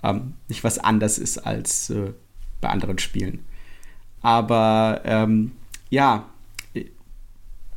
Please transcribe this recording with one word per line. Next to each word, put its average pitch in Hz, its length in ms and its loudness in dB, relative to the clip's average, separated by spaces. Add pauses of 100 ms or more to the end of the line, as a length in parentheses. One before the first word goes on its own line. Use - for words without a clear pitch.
Ähm, 110 320 -2 (140)
nicht - 160 -6
was 113 140 2
anders 107 400 4
ist - 200 -4
als, - 520 -4
äh, 101 220 -4 (480)
bei - 80 0
anderen 92 300 0
Spielen. - 460 -2 (760)
Aber, 110 840 4
ähm, 110 480 4 (380)
ja, 127 360 4 (1500)